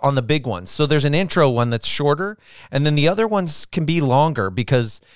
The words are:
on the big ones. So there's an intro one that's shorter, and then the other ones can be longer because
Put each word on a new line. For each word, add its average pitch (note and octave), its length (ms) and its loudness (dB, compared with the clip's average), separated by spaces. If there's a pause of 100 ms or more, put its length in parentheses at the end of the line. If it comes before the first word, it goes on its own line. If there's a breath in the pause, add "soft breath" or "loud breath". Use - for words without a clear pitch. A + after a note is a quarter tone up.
on C#3 120 2
the C3 60 0
big B2+ 240 -2
ones. F#2+ 240 -6
So D3+ 160 -2
there's C#3+ 200 2
an D3 100 0
intro E3+ 340 2
one A#2+ 200 0
that's A#2 180 -2
shorter, D3+ 500 -2 (340 loud breath)
and C#3 140 0
then D3+ 100 2
the D3 120 4
other G3+ 200 2
ones F#3+ 380 -2
can E3+ 200 -4
be E3 160 0
longer C3 480 2
because A2+ 500 -2 (160 soft breath)